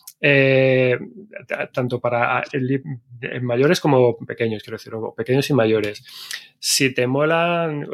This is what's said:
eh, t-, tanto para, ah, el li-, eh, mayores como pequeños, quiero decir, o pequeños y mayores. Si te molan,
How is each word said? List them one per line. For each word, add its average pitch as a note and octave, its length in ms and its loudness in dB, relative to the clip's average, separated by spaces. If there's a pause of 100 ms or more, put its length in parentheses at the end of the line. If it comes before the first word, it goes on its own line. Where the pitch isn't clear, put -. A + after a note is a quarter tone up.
(220)
eh, C3 760 4 (520)
t-, - 80 -6 (180)
tanto B2 260 -2
para, A#2+ 380 0
ah, - 140 -4
el B2+ 160 -2
li-, C3+ 160 -2 (380)
eh, - 180 -8
mayores B2+ 400 2
como B2+ 400 4
pequeños, A2+ 420 -6
quiero A2 160 -14
decir, A2+ 160 -16
o A2 220 -8
pequeños C3 340 0
y C#3+ 60 2
mayores. A2 480 2 (560)
Si C3 340 0
te B2 140 0
molan, E3 880 0